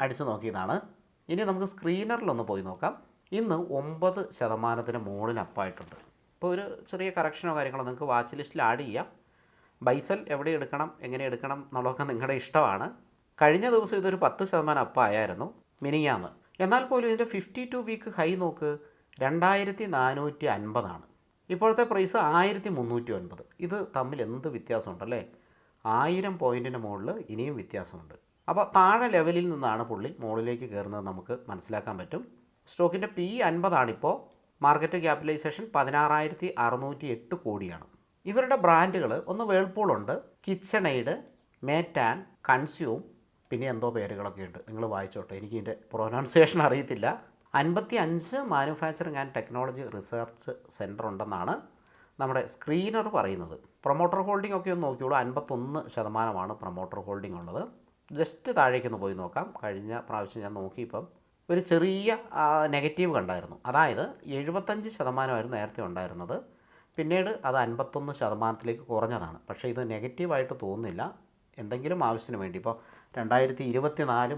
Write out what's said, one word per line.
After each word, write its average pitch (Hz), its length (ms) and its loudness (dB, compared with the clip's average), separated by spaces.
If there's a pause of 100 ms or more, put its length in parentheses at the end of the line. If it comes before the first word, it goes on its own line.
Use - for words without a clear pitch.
അടിച്ചു 135 260 -2
നോക്കിയതാണ്. 104 480 -2 (560)
ഇനി 190 80 0 (100)
നമുക്ക് 185 220 -2
സ്ക്രീനറിലൊന്ന് 185 800 -2
പോയി 95 180 -4
നോക്കാം. 165 260 -2 (440)
ഇന്ന് 190 200 2 (220)
ഒമ്പത് 175 400 0 (180)
ശതമാനത്തിന് 117 720 0
മുകളിൽ 107 360 -2
അപ്പായിട്ടുണ്ട്. 92 500 -8 (400)
ഇപ്പോൾ 180 200 -2
ഒരു 202 120 -4 (240)
ചെറിയ 185 280 -4
കറക്ഷനോ 156 400 0
കാര്യങ്ങളോ 135 280 -2
നിങ്ങൾക്ക് 127 280 -2
വാച്ച് 120 260 0
ലിസ്റ്റിൽ 143 200 -4 (100)
ആഡ് 127 160 0
ചെയ്യാം. 117 200 -4 (800)
ബൈസെൽ 147 340 2 (140)
എവിടെ 147 240 -2
എടുക്കണം, 143 320 -4 (160)
എങ്ങനെ 131 240 -4
എടുക്കണം 135 380 -6
എന്നുള്ളതൊക്കെ 127 440 -2
നിങ്ങളുടെ 131 300 0
ഇഷ്ടമാണ്. 123 440 4 (560)
കഴിഞ്ഞ 175 240 8 (100)
ദിവസം 208 260 2
ഇതൊരു 190 240 0
പത്ത് - 240 0
ശതമാനം 151 380 4
അപ്പായായിരുന്നു 107 600 2 (360)
മിനിങ്ങാന്ന്. 143 460 2 (320)
എന്നാൽ 240 260 4
പോലും 247 200 2
ഇതിൻ്റെ 226 240 2
ഫിഫ്റ്റി 202 280 -6 (100)
ടു 247 140 -4
വീക്ക് 220 320 -8
ഹൈ 160 100 4 (140)
നോക്ക്, 156 260 -2 (540)
രണ്ടായിരത്തി 196 720 2
നാനൂറ്റി 143 600 0
അൻപതാണ്. 104 500 -4 (480)
ഇപ്പോഴത്തെ 220 380 4
പ്രൈസ് 190 260 2 (220)
ആയിരത്തി 196 360 2
മുന്നൂറ്റി 120 420 -2
ഒൻപത്. - 240 -10 (240)
ഇത് 185 120 -4 (180)
തമ്മിൽ 131 300 -2
എന്ത് 127 300 -6
വ്യത്യാസമുണ്ടല്ലേ? 107 640 -4 (800)
ആയിരം 185 420 2
പോയിന്റിന് 123 420 0
മുകളിൽ 101 260 -6 (240)
ഇനിയും 131 260 -4
വ്യത്യാസമുണ്ട്. 87 560 -10 (340)
അപ്പോൾ 190 160 4 (120)
താഴെ 214 380 8
ലെവലിൽ 170 380 4
നിന്നാണ് 117 380 0
പുള്ളി 110 200 -4 (120)
മുകളിലേക്ക് 117 500 -2
കയറുന്നത് 101 380 -6
നമുക്ക് 92 260 -8 (140)
മനസ്സിലാക്കാൻ 104 500 -6
പറ്റും. 175 220 -8 (480)
സ്റ്റോക്കിൻ്റെ 180 460 2
പി 180 100 -2 (220)
അൻപതാണിപ്പോൾ. 165 680 2 (500)
മാർക്കറ്റ് 151 400 4
ക്യാപിറ്റലൈസേഷൻ 151 600 0 (120)
പതിനാറായിരത്തി 151 720 2 (160)
അറുന്നൂറ്റി 139 500 -2
എട്ട് 92 300 -8
കോടിയാണ്. 95 420 -6 (460)
ഇവരുടെ 254 320 4
ബ്രാൻഡുകൾ 170 480 6 (200)
ഒന്ന് 226 200 -2
വേൾപൂളുണ്ട്, 185 600 2 (340)
കിച്ചൺ 190 460 0
എയ്ഡ്, 127 220 0 (540)
മേറ്റാൻ, 151 480 2 (320)
കൺസ്യൂം, 135 520 0 (500)
പിന്നെ 127 200 -2
എന്തോ 117 240 -2
പേരുകളൊക്കെ 98 500 -6
ഉണ്ട്. 87 120 -14 (100)
നിങ്ങൾ 110 240 -6
വായിച്ചോട്ടെ, 98 480 -6
എനിക്കിതിൻ്റെ 107 340 -6 (200)
പ്രൊനൗൺസിയേഷൻ 131 720 4
അറിയത്തില്ല. 127 420 0 (520)
അൻപത്തിയഞ്ച് 175 800 0 (140)
manufacturing 151 680 -2
and 135 160 -8
technology 127 460 -4 (120)
research 117 480 -8 (340)
center 104 320 -6
ഉണ്ടെന്നാണ് 101 440 -4 (680)
നമ്മുടെ 131 200 2 (120)
സ്ക്രീനർ 208 520 0 (100)
പറയുന്നത്. 92 400 0 (300)
പ്രൊമോട്ടർ 175 420 4
ഹോൾഡിംഗ് 202 320 0
ഒക്കെ 185 160 -2
ഒന്ന് 170 120 0
നോക്കിയോളൂ, 131 360 0
അൻപത്തൊന്ന് 131 560 -4 (160)
ശതമാനമാണ് 107 640 -2
പ്രൊമോട്ടർ 92 460 -8
ഹോൾഡിംഗ് 98 340 -8
ഉള്ളത്. 90 200 -8 (580)
just - 280 -4 (120)
താഴേക്കൊന്ന് 123 440 4
പോയി 98 180 -4
നോക്കാം. 90 280 -6 (140)
കഴിഞ്ഞ 104 360 -6 (100)
പ്രാവശ്യം 107 360 -8
ഞാൻ 104 140 -10
നോക്കിയപ്പം 113 440 -8 (480)
ഒരു 180 200 4
ചെറിയ, 190 460 4 (260)
ആ, - 20 6 (300)
നെഗറ്റീവ് 151 420 2
കണ്ടായിരുന്നു. 90 400 -4 (140)
അതായത് 139 340 4 (340)
എഴുപത്തഞ്ച് 196 580 -4
ശതമാനമായിരുന്നു 127 600 0
നേരത്തെ 107 320 -4
ഉണ്ടായിരുന്നത്, 90 480 -6 (600)
പിന്നീട് 180 320 2 (180)
അത് 131 160 2
അൻപത്തൊന്ന് 131 560 -4
ശതമാനത്തിലേക്ക് 113 720 -2
കുറഞ്ഞതാണ്. 107 480 -2 (100)
പക്ഷേ 110 240 -8
ഇത് 123 80 -4 (100)
നെഗറ്റീവായിട്ട് 131 680 -2
തോന്നുന്നില്ല. 98 400 -4 (580)
എന്തെങ്കിലും 131 460 -4
ആവശ്യത്തിന് 113 340 -2
വേണ്ടി, 92 180 -6
ഇപ്പോൾ 117 160 -4 (400)
രണ്ടായിരത്തി 127 560 2
ഇരുപത്തിനാല് 131 680 2